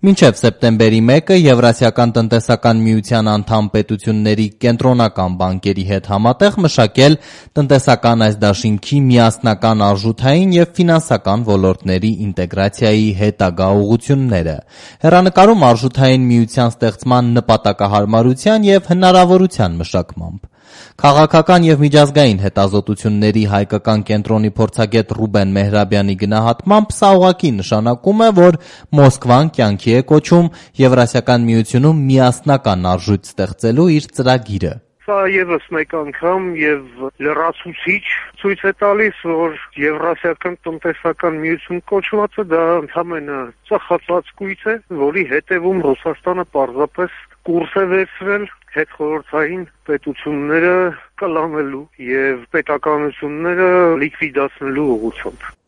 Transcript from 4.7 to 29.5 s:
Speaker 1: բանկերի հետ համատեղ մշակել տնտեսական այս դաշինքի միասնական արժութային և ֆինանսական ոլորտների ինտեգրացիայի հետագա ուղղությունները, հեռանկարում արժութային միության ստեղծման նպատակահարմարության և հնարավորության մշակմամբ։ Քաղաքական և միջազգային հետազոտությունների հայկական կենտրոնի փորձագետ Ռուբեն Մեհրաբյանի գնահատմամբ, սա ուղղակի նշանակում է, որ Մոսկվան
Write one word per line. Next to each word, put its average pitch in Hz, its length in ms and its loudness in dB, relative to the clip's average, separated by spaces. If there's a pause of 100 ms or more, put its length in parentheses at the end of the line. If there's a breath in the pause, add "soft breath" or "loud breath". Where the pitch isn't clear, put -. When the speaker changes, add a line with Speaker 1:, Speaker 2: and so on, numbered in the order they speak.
Speaker 1:
բանկերի 92 480 -2
հետ 98 240 -4
համատեղ 123 540 2
մշակել 135 520 2 (380 loud breath)
տնտեսական 127 720 2
այս 104 160 -2
դաշինքի 107 640 0
միասնական 113 800 2
արժութային 123 680 0
և 170 180 0
ֆինանսական 120 720 0
ոլորտների 95 680 0 (140)
ինտեգրացիայի 101 840 -2 (140)
հետագա 95 560 0
ուղղությունները, 107 760 -2 (440 loud breath)
հեռանկարում 185 720 4
արժութային 127 580 2
միության 117 460 0
ստեղծման 120 640 0
նպատակահարմարության 113 1300 2
և 190 200 2
հնարավորության 180 880 2
մշակմամբ։ 87 680 -8 (440 loud breath)
Քաղաքական 156 760 4
և 156 160 4
միջազգային 143 580 4
հետազոտությունների 104 1000 0 (100)
հայկական 104 560 -2
կենտրոնի 107 480 0
փորձագետ 110 560 -2
Ռուբեն 104 400 -2
Մեհրաբյանի 101 640 0
գնահատմամբ, 117 800 0
սա 202 160 4
ուղղակի 185 460 2
նշանակում 120 640 -2
է, 226 60 4 (100)
որ 175 200 6 (380 loud breath)
Մոսկվան 135 560 4